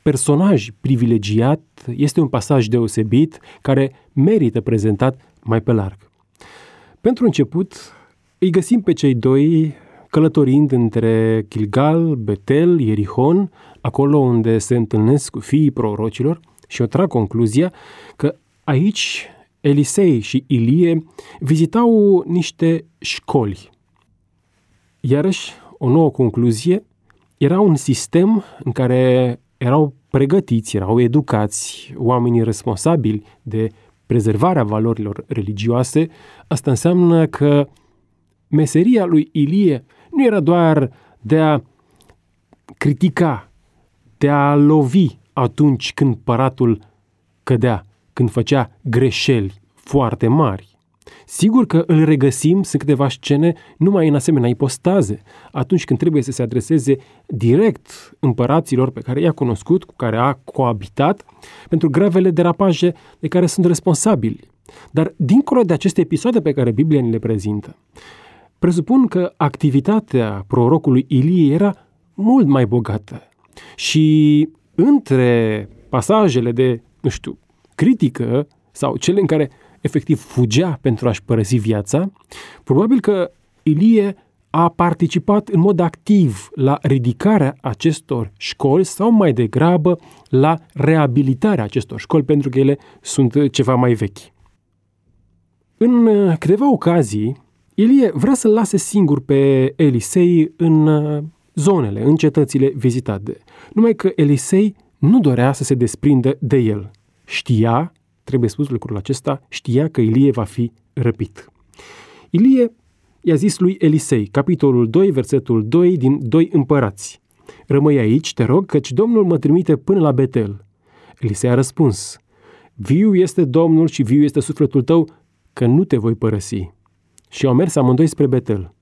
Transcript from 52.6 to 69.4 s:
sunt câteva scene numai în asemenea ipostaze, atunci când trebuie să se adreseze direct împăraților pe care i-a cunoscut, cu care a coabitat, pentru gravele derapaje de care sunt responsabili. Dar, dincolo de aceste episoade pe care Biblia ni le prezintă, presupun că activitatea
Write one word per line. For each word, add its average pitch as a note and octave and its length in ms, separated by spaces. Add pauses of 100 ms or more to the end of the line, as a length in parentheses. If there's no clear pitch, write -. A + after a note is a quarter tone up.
sunt - 180
câteva C#3 280
scene D3+ 440 (240)
numai F3 300
în D3 80
asemenea C3+ 340
ipostaze, C3+ 720 (300)
atunci D3 340
când - 140
trebuie D#3+ 220
să B2 100
se B2+ 100
adreseze B2+ 540 (320)
direct C3+ 920
împăraților C3 680
pe B2+ 100
care B2+ 220
i-a E3+ 100
cunoscut, C#3 520
cu - 120
care A2+ 220
a C3+ 160
coabitat, C3 920 (440)
pentru D#3+ 200
gravele F#3 420
derapaje F3 600 (260)
de E3 80
care F3+ 180
sunt E3+ 200
responsabili. D#3+ 760 (520)
Dar, D#3 240
dincolo A3+ 460
de E3+ 120
aceste F3+ 280
episoade A3+ 400
pe D3+ 100
care B2+ 200
Biblia C#3+ 300
ni A#2 100
le A2+ 80
prezintă, G#2 560 (840)
presupun F3+ 460
că F3+ 320
activitatea C3+ 1120